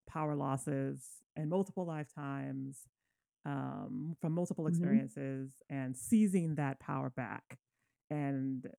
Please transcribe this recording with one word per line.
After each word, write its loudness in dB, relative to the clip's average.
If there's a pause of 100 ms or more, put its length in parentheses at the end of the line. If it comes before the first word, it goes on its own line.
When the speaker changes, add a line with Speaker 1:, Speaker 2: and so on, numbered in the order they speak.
Speaker 1:
power 0
losses -2 (140)
in -2
multiple 0
lifetimes, -6 (560)
um, -4
from 2
multiple 0
Speaker 2:
Mm-hmm. 4
Speaker 1:
experiences 2
and -2
seizing 4
that 0
power -2
back. -8 (520)
And 0 (100)